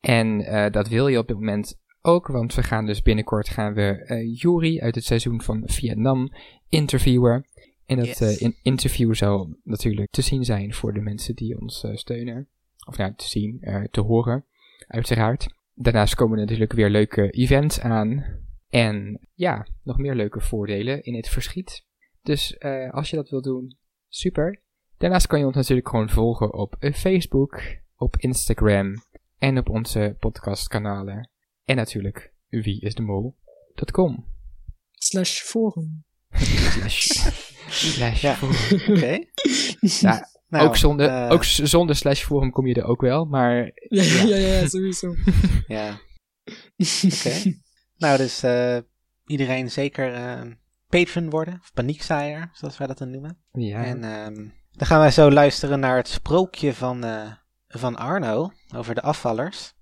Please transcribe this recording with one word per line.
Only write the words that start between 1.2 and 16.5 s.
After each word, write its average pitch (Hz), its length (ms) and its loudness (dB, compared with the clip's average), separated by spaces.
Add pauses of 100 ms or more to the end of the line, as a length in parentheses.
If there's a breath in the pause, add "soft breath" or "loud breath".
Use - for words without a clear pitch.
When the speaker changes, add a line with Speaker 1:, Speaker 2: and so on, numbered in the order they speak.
Speaker 1:
dit 113 100 -4
moment 104 420 -6 (220)
ook, 175 260 2
want 120 280 -4
we 127 80 2
gaan 110 240 -2
dus 107 160 -2
binnenkort 107 460 2
gaan 104 260 -4
we, 101 300 0
eh, 117 360 -6
Yuri 165 400 2
uit 117 140 -2
het 117 100 -6
seizoen 117 380 0
van 110 240 -4
Vietnam 127 640 0 (400 loud breath)
interviewen. 127 800 4 (380 soft breath)
En - 100 0
dat, 120 100 0
Speaker 2:
Yes. - 140 -6
Speaker 1:
eh, 107 200 2
in-, 117 220 0
interview 123 520 0
zal 101 480 0
natuurlijk 104 480 -4
te - 120 -2
zien 131 220 0
zijn 107 300 -2
voor 110 180 -6
de 104 80 -4
mensen 104 340 -6
die 110 260 -8
ons, 110 240 -12
eh, 107 120 -6
steunen. 120 520 -10 (380)
Of - 100 -16
nou, 98 200 -4
te - 120 -12
zien, 107 320 -6
eh, 98 300 -6
te - 100 -2
horen, 117 440 0 (420 soft breath)
uiteraard. 113 600 0 (280)
Daarnaast 113 400 4
komen 110 240 2
er 104 60 0
natuurlijk 110 280 0